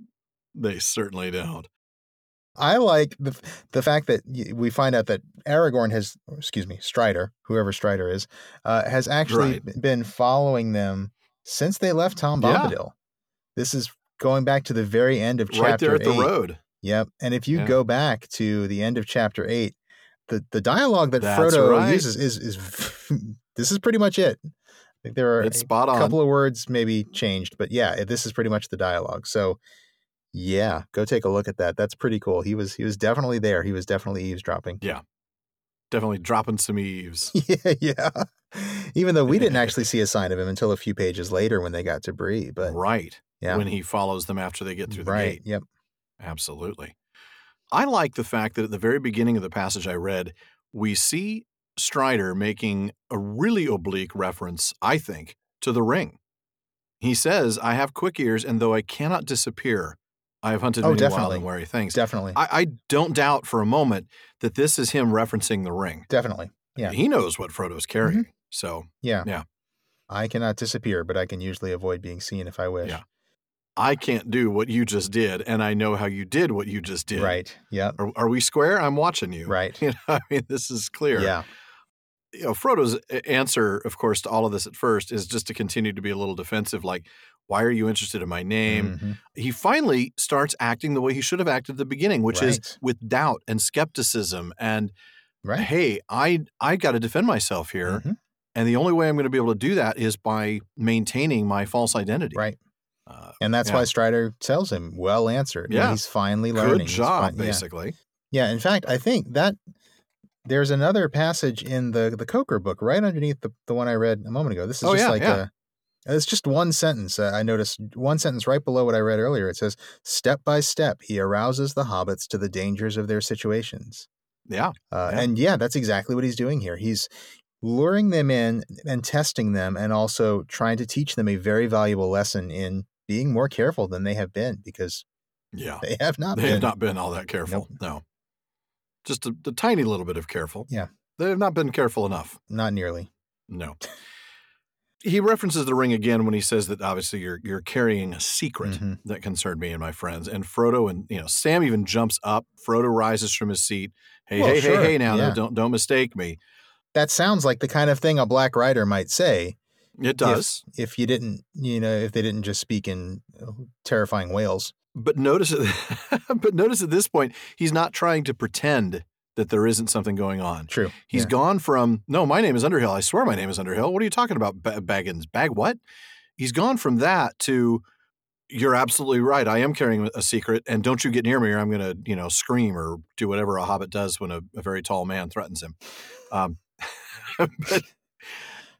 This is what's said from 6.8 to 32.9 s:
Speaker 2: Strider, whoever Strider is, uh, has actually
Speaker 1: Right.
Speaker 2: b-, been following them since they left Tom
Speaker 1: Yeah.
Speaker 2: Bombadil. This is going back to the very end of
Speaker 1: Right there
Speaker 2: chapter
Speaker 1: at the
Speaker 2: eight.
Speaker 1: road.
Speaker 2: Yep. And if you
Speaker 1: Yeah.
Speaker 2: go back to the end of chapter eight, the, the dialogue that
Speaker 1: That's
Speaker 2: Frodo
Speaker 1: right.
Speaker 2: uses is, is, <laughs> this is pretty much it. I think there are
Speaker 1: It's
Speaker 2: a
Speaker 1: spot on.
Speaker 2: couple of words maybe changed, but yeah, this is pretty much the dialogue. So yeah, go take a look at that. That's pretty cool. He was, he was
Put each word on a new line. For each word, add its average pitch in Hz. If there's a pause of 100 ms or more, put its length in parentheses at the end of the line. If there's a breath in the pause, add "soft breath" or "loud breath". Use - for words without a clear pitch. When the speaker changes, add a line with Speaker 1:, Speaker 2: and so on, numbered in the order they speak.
Speaker 2:
Strider, 101 (120)
whoever 107
Strider 95
is, 98 (380 loud breath)
uh, 110
has 131
actually 139
Speaker 1:
Right. 113
Speaker 2:
b-, 98
been 127
following 123
them 98 (320)
since 175
they 185
left 175
Tom 147
Speaker 1:
Yeah. 127 (100)
Speaker 2:
Bombadil. - (680)
This 120
is 127 (300)
going 135
back 139
to -
the 113
very 117
end 117
of 104
Speaker 1:
Right 113
there 151
Speaker 2:
chapter 151
Speaker 1:
at 151
the -
Speaker 2:
eight. 120
Speaker 1:
road. 127 (240)
Speaker 2:
Yep. 104 (140)
And 123
if 123
you 160
Speaker 1:
Yeah. -
Speaker 2:
go 131
back 123
to 104
the 101
end 117
of 107
chapter 110
eight, 113 (540 soft breath)
the, 110
the 110
dialogue 175
that 127
Speaker 1:
That's 104 (140)
Speaker 2:
Frodo 131
Speaker 1:
right. 117
Speaker 2:
uses 135
is, 123
is, - (300)
<laughs> -
this 117
is 202
pretty 226
much 202
it. 147
I 156 (540 soft breath)
think 117
there 120
are 113
Speaker 1:
It's 110
Speaker 2:
a -
Speaker 1:
spot 120
on. 127
Speaker 2:
couple 156
of 147
words 139
maybe 113 (100)
changed, 95
but 95
yeah, 104
this 120
is 110
pretty 113
much 107
the -
dialogue. 90
So 95 (760 soft breath)
yeah, 95 (100)
go 107
take 117
a 95
look 101
at 98
that. 87
That's 107
pretty 113
cool. 90
He 101
was, 104
he 110
was 104